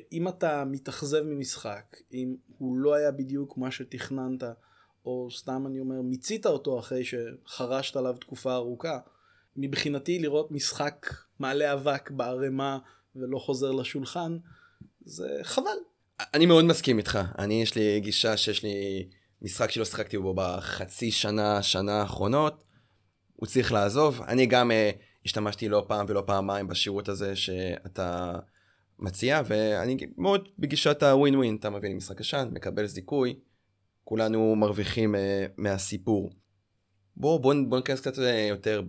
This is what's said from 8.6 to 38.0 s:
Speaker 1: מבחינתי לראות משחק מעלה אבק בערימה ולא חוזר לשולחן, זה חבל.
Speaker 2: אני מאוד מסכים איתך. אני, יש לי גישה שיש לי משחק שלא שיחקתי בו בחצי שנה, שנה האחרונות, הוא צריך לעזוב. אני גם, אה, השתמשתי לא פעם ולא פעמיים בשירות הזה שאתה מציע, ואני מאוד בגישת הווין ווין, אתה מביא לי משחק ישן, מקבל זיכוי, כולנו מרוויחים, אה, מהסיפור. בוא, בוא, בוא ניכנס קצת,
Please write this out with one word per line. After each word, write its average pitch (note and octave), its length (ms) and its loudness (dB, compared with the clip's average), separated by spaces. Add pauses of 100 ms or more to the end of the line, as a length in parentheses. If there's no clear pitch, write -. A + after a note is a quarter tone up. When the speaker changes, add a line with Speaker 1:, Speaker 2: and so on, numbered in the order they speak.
Speaker 1:
מבחינתי C#3 640 -2
לראות D3+ 320 -2
משחק - 600 -4 (260)
מעלה C#3+ 340 0
אבק C#3 380 -2
בערימה C3+ 680 -2 (360)
ולא B2+ 240 -4
חוזר C3+ 320 -2
לשולחן, C#3+ 680 -4 (680)
זה D2+ 380 -6
חבל. G4 340 -2 (560)
Speaker 2:
אני D#3 120 6
מאוד E3 200 10
מסכים D#3 320 4
איתך. G#2 220 0 (200)
אני, G#2+ 220 2
יש A2+ 140 0
לי G#2+ 240 4
גישה G#2+ 380 0
שיש G#2 260 0
לי G2 440 -4 (340)
משחק G#2+ 300 -2
שלא A2+ 140 -2
שיחקתי - 320 -4
בו F#2+ 160 0
בחצי F#2+ 760 -4
שנה, G#2 520 2
שנה G2+ 380 2
האחרונות, A2 600 0 (720)
הוא A2+ 120 -8
צריך A#2+ 240 2
לעזוב. A#2+ 500 4
אני B2+ 240 4
גם, B2 260 6
אה, A2 200 6 (340)
השתמשתי G#2 440 -2
לא G#2 180 4
פעם G#2 220 0
ולא G2+ 180 0
פעמיים G2 400 0
בשירות G2 420 -2
הזה G2 260 -4
שאתה F2+ 1040 -4 (600)
מציע, A#2+ 460 0
ואני G#2+ 520 0 (200)
מאוד G3 320 2 (100)
בגישת D3 440 0
הווין C#3 320 8
ווין, B2 200 2
אתה G#2+ 140 -6
מביא G2+ 200 -6
לי G2 60 -4
משחק - 240 -10
ישן, C3+ 320 -2
מקבל - 340 -4
זיכוי, B2 540 -2 (640)
כולנו A2 520 4
מרוויחים, G#2 600 2
אה, G2 300 0 (120)
מהסיפור. G2 720 0 (880)
בוא, D3+ 220 2
בוא, C3 140 6 (140)
בוא B2+ 100 2
ניכנס C3 220 -2
קצת, C3+ 200 -6